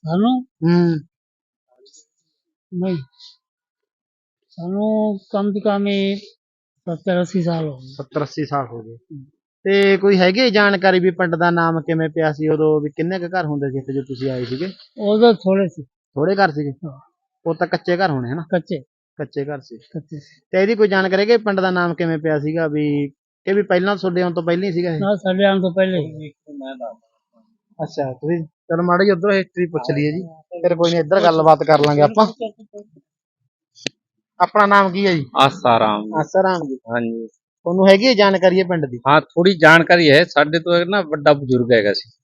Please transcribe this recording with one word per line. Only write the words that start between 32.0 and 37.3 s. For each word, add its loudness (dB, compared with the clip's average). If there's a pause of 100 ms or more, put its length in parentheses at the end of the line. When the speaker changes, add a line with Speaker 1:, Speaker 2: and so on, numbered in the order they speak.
Speaker 2:
ਆਪਾਂ। 4 (2000)
ਆਪਣਾ 2
ਨਾਮ 4
ਕੀ 0
ਹੈ 2
ਜੀ? -2 (160)
Speaker 3:
ਆਸਾ 2
ਰਾਮ। -2
Speaker 2:
ਆਸਾ 0
ਰਾਮ 0
ਜੀ। -8
Speaker 3:
ਹਾਂਜੀ। -6
Speaker 2:
ਤੁਹਾਨੂੰ -2